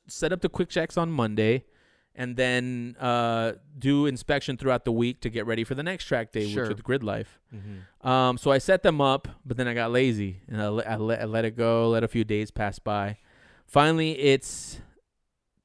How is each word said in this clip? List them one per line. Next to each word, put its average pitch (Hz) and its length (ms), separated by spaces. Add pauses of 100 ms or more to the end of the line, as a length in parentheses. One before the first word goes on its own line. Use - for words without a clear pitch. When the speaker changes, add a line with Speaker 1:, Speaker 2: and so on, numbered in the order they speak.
(120)
Speaker 1:
set 156 200
up 180 100
the 180 80
quick - 200
jacks - 280
on 165 140
Monday 113 540 (480)
and 123 220
then, 123 640
uh, 117 540 (240)
do 139 280
inspection 139 520
throughout 127 280
the 120 60
week 120 300
to 123 80
get 110 180
ready 113 160
for 113 120
the 139 80
next 180 220
track 117 260
day," 107 200
Speaker 2:
Sure. 120 120
Speaker 1:
which 107 100
was 104 80
Grid 131 220
Life. 107 360 (160)
Speaker 2:
Mm-hmm. 101 520
Speaker 1:
Um, 127 300
so 139 140
I 135 80
set 185 240
them 156 180
up, 139 260 (180)
but 123 120
then 123 100
I 120 60
got 117 180
lazy 107 560
and 107 140
I 104 60
le-, 107 160
I 110 120
le-, 110 220
I 110 80
let 113 200
it 113 100
go, 117 340
let 113 140
a 113 40
few 113 160
days 107 280
pass 104 280
by. 104 380 (480)
Finally, 156 540
it's - 600 (840)